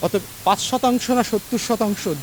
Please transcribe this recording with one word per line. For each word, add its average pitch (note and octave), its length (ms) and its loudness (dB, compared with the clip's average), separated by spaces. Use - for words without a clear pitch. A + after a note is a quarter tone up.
অতএব F#3 180 0
পাঁচ G3+ 140 4
শতাংশ B3 400 2
না B3 200 4
সত্তর A3 380 -2
শতাংশ, G#3 340 0